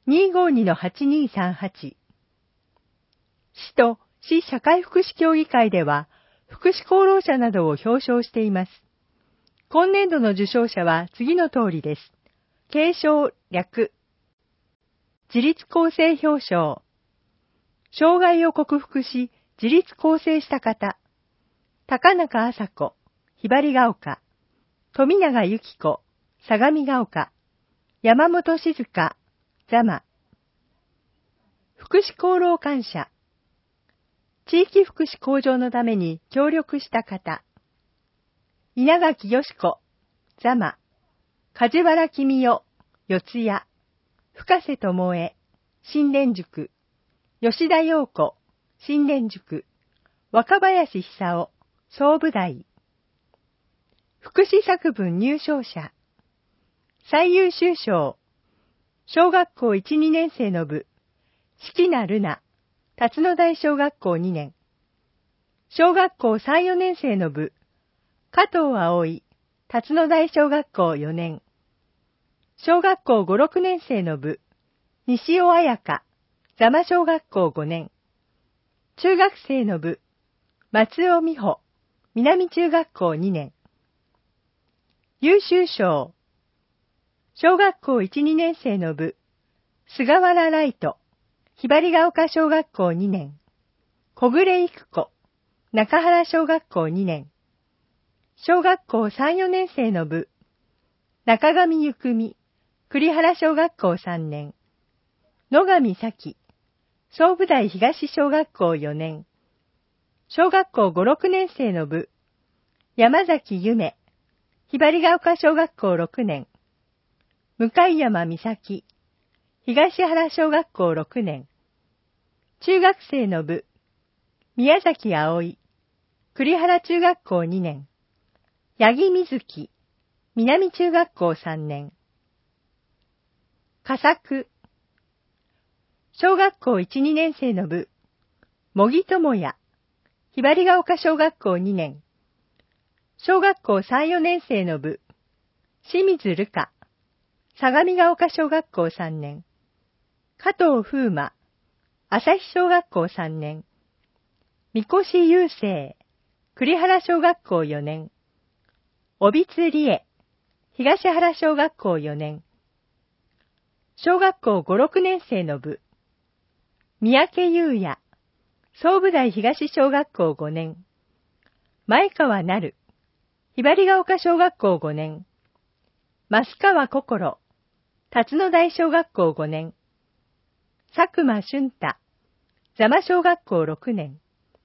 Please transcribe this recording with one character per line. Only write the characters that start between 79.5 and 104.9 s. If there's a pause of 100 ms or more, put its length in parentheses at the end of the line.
の
部。 (760)
松
尾
美
穂、 (560)
南
中
学
校
二
年。 (1700)
優
秀
賞。 (1200)
小
学
校
一、
二
年
生
の
部。 (800)
菅
原
ラ
イ
ト、 (560)
ひ
ば
り
が
丘
小
学
校
二
年。 (760)
小
暮
育
子、 (640)
中
原
小
学
校
二
年。 (1080)
小
学
校
三、
四
年
生
の
部。 (960)
中
上
ゆ
く
み、 (540)
栗
原
小
学
校
三
年。 (1000)